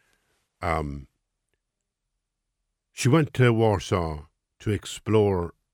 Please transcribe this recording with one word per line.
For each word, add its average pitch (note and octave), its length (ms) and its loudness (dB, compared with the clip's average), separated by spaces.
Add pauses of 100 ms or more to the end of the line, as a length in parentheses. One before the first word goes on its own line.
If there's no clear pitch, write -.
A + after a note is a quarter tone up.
(640)
um, D2+ 460 -6 (1800)
she - 160 -2
went D3 260 2
to B2 180 4
Warsaw F#2 760 0 (340)
to A2 100 -6
explore G2+ 840 -2 (200)